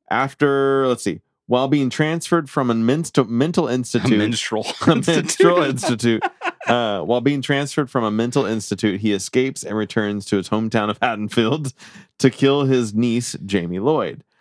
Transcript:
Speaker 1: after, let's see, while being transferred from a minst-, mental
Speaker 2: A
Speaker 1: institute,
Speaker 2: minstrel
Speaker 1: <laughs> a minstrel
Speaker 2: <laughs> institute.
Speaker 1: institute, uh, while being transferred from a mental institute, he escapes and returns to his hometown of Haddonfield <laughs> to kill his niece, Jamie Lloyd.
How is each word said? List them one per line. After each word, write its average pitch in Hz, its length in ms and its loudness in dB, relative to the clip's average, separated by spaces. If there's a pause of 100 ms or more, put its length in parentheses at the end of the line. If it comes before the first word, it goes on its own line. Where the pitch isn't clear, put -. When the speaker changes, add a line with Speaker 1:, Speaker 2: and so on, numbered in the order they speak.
Speaker 1:
after, 135 760 2
let's 120 160 -2
see, 92 180 -4 (240)
while 127 220 2
being 135 240 2
transferred 160 580 0
from 127 220 0
a - 20 2
minst-, 127 540 2
mental 143 400 0
Speaker 2:
A 120 60 -2
Speaker 1:
institute, 120 440 0
Speaker 2:
minstrel 110 480 -2 (100)
Speaker 1:
<laughs> - 120 -16
a 165 80 6
minstrel 170 640 2
Speaker 2:
<laughs> 165 60 4
institute. 117 600 0
Speaker 1:
institute, - 0 - (440)
uh, 113 360 0
while 117 180 0
being 139 220 0
transferred 139 480 -2
from 123 120 0
a 110 80 0
mental 120 320 0
institute, 104 580 -2
he 107 120 0
escapes 127 500 -2
and 107 140 -6
returns 104 480 -4
to 104 120 0
his 92 120 -4
hometown 107 400 -2
of 104 100 -6
Haddonfield 117 760 0 (220)
<laughs> - 220 -20
to 135 140 4
kill 139 320 2
his 123 320 0
niece, 120 400 0 (100)
Jamie 90 340 -2
Lloyd. 120 440 -2 (180)